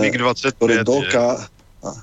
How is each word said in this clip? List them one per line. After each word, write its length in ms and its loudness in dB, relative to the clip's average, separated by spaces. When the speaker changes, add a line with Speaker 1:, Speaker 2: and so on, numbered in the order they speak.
Speaker 1:
mig 160 -2
dvadsaťpäť, 400 -2
Speaker 2:
ktoré 160 4
Speaker 1:
že? 80 0
Speaker 2:
doká-, 560 0
a, 80 -10